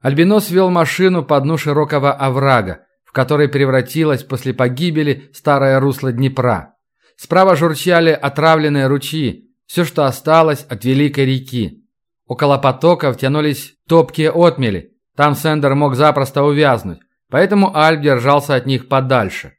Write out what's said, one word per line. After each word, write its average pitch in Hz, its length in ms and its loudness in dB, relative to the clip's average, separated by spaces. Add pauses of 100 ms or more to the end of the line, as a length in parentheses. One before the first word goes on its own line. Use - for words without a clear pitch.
Альбинос 180 480 2
вёл 185 200 2
машину 175 540 0
по 143 160 0
дну 151 180 -2
широкого 147 540 -2
оврага, 127 760 -2 (180)
в - 80 -20
который 143 360 0
превратилось 139 760 -2
после 131 300 -6
погибели 143 800 -2
старое 135 460 0
русло 135 320 -2
Днепра. 123 640 -2 (440)
Справа 185 380 2
журчали 165 560 0
отравленные 147 760 0
ручьи, 139 600 -4 (180)
всё, 175 180 -2
что 143 200 -2
осталось 156 640 2
от 110 160 -10
великой 139 400 0
реки. 127 580 -6 (420)
Около 139 320 0
потоков 139 600 0
тянулись 147 580 -4 (120)
топкие 160 440 2
отмели, 139 600 0 (220)
там 143 200 0
Сендер 147 400 0
мог 143 200 0
запросто 143 480 0
увязнуть, 131 560 0 (300)
поэтому 196 460 2
Альб 156 260 2
держался 139 540 2
от 123 100 -2
них 135 220 -4
подальше. 131 720 -2